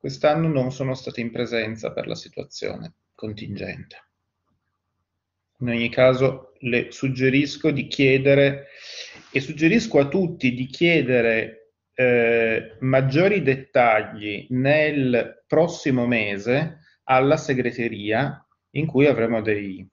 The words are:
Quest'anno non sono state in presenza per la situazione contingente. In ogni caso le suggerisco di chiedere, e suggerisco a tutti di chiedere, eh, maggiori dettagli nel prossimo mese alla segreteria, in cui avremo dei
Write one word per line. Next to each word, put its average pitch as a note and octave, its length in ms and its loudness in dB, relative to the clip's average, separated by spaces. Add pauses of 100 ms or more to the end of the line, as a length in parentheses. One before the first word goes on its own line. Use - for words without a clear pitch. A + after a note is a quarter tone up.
Quest'anno D#3 480 0
non C3 240 0
sono C3 220 -4
state A#2+ 260 -10
in A#2 100 -6
presenza A2+ 640 -6
per - 160 -8
la A1+ 80 -6
situazione - 760 -12 (200)
contingente. G#2+ 920 -12 (1500)
In B2 80 -4
ogni A#2 220 -2
caso C3 720 2
le A#2+ 300 -2
suggerisco C3+ 800 0
di C3+ 160 -4
chiedere, C#3 800 2 (640)
e - 80 -2
suggerisco D#3+ 640 2
a C#3 80 2
tutti E3 460 -2
di B2 120 -6
chiedere, A#2+ 880 2 (380)
eh, A#2 880 2
maggiori C#3 640 2
dettagli A2 1080 0
nel C3+ 960 0
prossimo C#3 600 0
mese A#2 720 -2 (240)
alla C3+ 340 4
segreteria, A#2+ 1080 -2 (280)
in D3 160 -4
cui C#3 180 4
avremo A2+ 380 2
dei G2+ 500 -4